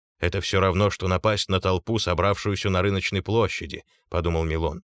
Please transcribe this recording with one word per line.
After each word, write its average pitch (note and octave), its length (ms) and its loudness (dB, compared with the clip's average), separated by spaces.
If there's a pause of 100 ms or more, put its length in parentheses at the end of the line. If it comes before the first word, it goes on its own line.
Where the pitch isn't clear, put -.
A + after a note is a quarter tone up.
(180)
это F2 220 -2
все F#2+ 220 0
равно, F#2+ 300 2
что F#2 180 -4
напасть G2+ 400 0
на F#2+ 100 2
толпу, F#2+ 400 0
собравшуюся F#2+ 680 0
на F2+ 120 2
рыночной G2 400 0
площади", G#2 640 -2 (240)
подумал E2 380 0
Милон. D#2+ 360 -2 (180)